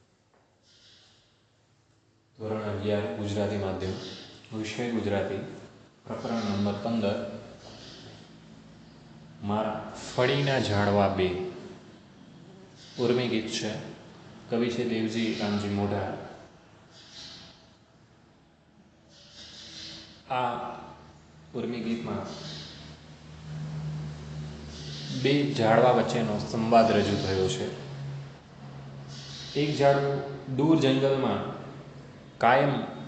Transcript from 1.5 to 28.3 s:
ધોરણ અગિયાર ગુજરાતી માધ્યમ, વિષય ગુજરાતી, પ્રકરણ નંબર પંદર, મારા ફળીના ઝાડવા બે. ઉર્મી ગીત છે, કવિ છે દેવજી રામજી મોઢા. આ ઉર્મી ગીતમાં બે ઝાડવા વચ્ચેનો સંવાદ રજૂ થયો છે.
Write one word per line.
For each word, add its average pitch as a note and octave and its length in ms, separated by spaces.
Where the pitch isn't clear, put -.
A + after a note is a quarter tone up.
ધોરણ G#2+ 220
અગિયાર G#2 400
ગુજરાતી G#2+ 560
માધ્યમ, F#2+ 360
વિષય A#2+ 320
ગુજરાતી, G2 540
પ્રકરણ A#2 300
નંબર G2+ 360
પંદર, A2+ 580
મારા A2 540
ફળીના C#3 420
ઝાડવા G2+ 500
બે. F#2 220
ઉર્મી B2 300
ગીત G#2+ 200
છે, G#2+ 220
કવિ A#2 180
છે A#2 200
દેવજી A2 520
રામજી G2+ 280
મોઢા. G2 480
આ A#2+ 360
ઉર્મી A#2 260
ગીતમાં A2 420
બે C3+ 320
ઝાડવા A#2 360
વચ્ચેનો A2 480
સંવાદ A2+ 540
રજૂ G2+ 240
થયો F#2+ 320
છે. - 360